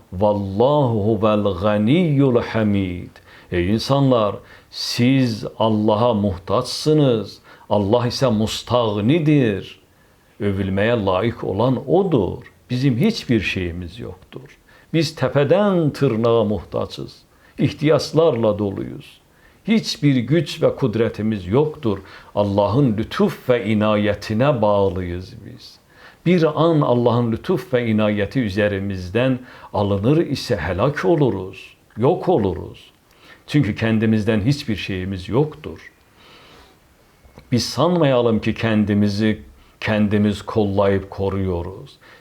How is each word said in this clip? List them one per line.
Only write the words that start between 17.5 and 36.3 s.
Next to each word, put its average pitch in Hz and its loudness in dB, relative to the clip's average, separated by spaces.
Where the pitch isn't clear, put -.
İhtiyaçlarla 143 2
doluyuz. 104 -6
Heç - -2
bir 143 4
güc 127 -2
və 131 4
qudrətimiz 107 -2
yoxdur. 117 0
Allahın 101 2
lütuf - -2
və 120 2
inayətinə 107 0
bağlıyız 92 -2
biz. - -20
bir 160 2
an 160 4
Allah'ın 120 2
lütuf 143 -4
ve 120 2
inayeti 107 0
üzerimizden 101 -2
alınır 104 2
ise 143 -2
helak 98 -2
oluruz, 113 -2
yok 143 0
oluruz. 95 -2
Çünkü 110 0
kendimizden 110 0
hiçbir 113 -2
şeyimiz 95 -8
yoktur. 120 -4